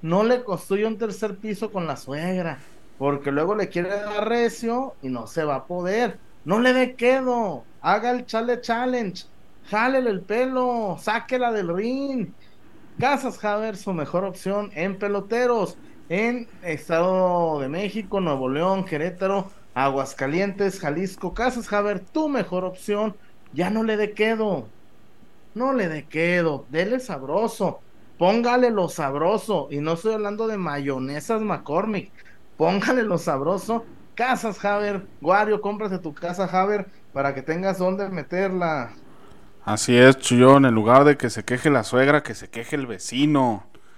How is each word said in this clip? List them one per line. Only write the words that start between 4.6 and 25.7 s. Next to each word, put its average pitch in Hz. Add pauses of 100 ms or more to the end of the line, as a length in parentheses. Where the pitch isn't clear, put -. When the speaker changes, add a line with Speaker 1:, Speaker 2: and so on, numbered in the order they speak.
Speaker 1:
y 131
no 117
se 160
va 143
a 127
poder. 185 (280)
No 190
le 247
dé 254
quedo. 240 (180)
Haga 214
el 247
chale 240
challenge. 240 (440)
Jálele 247
el 190
pelo. 240
Sáquela 233
del 185
ring. 254 (680)
Casas 262
Haber, 208
su 190
mejor 170
opción 185
en 180
peloteros, 208 (320)
en 233 (140)
Estado 175
de 131
México, 196
Nuevo 135
León, 180
Querétaro, 185 (260)
Aguascalientes, 151
Jalisco. 175
Casas 240
Haber, 202
tu 311
mejor 185
opción. 208 (380)
Ya 175
no 220
le 220
dé 208
quedo. 214 (880)
No 262